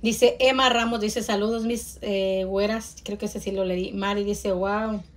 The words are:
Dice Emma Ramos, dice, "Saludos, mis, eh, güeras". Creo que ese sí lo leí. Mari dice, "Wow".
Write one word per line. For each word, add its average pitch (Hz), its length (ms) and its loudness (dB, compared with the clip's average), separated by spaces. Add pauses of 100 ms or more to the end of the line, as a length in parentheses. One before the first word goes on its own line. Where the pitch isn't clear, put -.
Dice 240 380 4
Emma 262 300 6
Ramos, 233 320 2
dice, 220 200 -2
"Saludos, 220 440 0
mis, 233 360 -4
eh, 190 440 0
güeras". 208 580 -2
Creo 202 140 -8
que 214 80 -8
ese 208 160 -8
sí 196 100 -6
lo 190 140 0
leí. 185 260 -2
Mari 202 320 -2
dice, 202 300 -2
"Wow". 202 500 -2 (140)